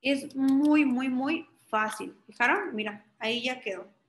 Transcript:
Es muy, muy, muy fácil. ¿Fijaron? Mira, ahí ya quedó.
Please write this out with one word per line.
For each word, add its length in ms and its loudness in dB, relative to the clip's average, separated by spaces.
Es 340 -2
muy, 500 4
muy, 240 0
muy 380 -2
fácil. 460 -4
¿Fijaron? 500 0
Mira, 300 -8
ahí 240 -4
ya 160 -4
quedó. 280 -10